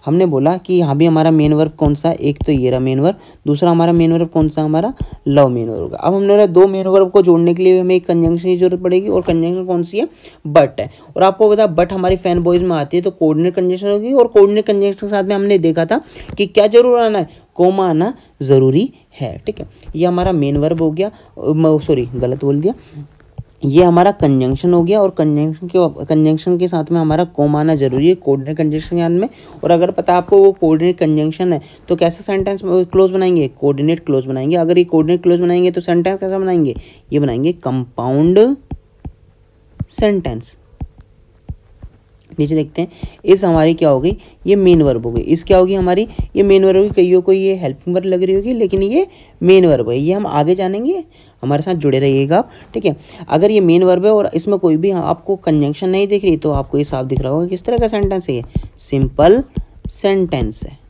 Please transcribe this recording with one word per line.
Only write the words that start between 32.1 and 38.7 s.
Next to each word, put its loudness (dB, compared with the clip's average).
sentence, -6
अ, -6
क्लोज 2
बनाएंगे? 0
coordinate -2
close -2
बनाएंगे। -4
अगर 2
ये 4
coordinate 0
close 2
बनाएंगे 0
तो -6
sentence -2
कैसा -4
बनाएंगे? -2
ये 0
बनाएंगे -2
compound 0